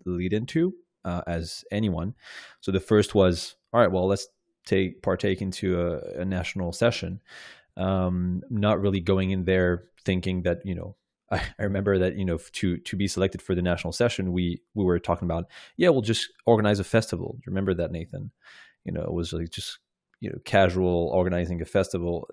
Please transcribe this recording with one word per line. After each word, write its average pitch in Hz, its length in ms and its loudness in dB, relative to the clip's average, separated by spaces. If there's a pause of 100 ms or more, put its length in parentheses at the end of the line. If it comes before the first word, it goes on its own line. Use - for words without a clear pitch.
lead 90 280 -2
into, 160 400 0 (320)
uh, 87 220 -4
as 82 440 -6
anyone. 101 420 -2 (460)
So 95 140 -4
the 92 80 2
first 104 340 4
was, 92 400 4 (160)
"All 117 80 2
right, 98 120 6
well, 92 160 0
let's 98 200 0 (380)
take, 95 360 0
partake 95 400 0
into 92 380 -2
a, 85 420 -4
a 90 40 -4
national 90 480 -4
session." 95 480 -2 (560)
Um, 90 720 0
not 104 320 2
really 98 200 2
going 95 300 2
in 92 140 -2
there 90 400 2 (180)
thinking 92 400 -2
that, 87 220 -2
you 92 100 -4
know, 82 200 -10 (180)
<laughs> - 180 -12
I, 95 100 -2 (180)
I 113 40 -4
remember 98 360 2
that, 92 160 2
you 98 100 -4
know, 87 100 0
f-, - 180 -10
to, 87 240 0
to - 200 -8
be 98 100 0
selected 92 340 0
for - 140 -2
the 90 60 0
national 87 320 -2
session, 95 380 0
we, 87 300 -2 (120)
we 104 100 -2
were 87 160 4
talking 87 280 -2
about, 85 180 -2 (320)
"Yeah, 180 120 6
we'll 135 120 4
just 110 300 -2 (140)
organize 107 340 6
a 95 40 -2
festival." - 500 0
Do - 120 -16
you - 60 -8
remember 95 240 0
that, 82 160 -2
Nathan? 85 400 -10 (540)
You 87 80 -6
know, 80 100 -4
it 82 100 -4
was, 85 200 -2
like, 82 180 -6
just, - 280 -12 (420)
you - 80 -8
know, - 160 -10
casual 90 680 4
organizing 87 480 0
a 78 40 -6
festival. 87 680 -2